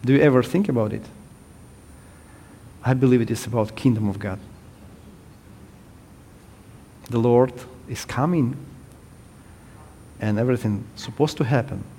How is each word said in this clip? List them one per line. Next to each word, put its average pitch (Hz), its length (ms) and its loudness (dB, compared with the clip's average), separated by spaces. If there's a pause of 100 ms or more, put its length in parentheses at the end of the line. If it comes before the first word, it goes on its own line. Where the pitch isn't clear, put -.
Do 127 80 2
you 139 80 6
ever 131 220 6
think 190 260 -2
about 110 240 0
it? 110 100 -8 (1800)
I 127 100 2
believe 127 260 6
it 113 100 -2
is - 160 -4
about 110 280 -2
kingdom 110 340 0
of 98 100 -4
God. 98 200 -6 (2750)
The 117 80 -2
Lord 120 340 4 (360)
is 120 160 -10
coming, 135 520 0 (1600)
and 107 180 -2
everything 117 460 -2 (120)
supposed - 400 -4
to 156 80 -2
happen. 110 400 -2 (140)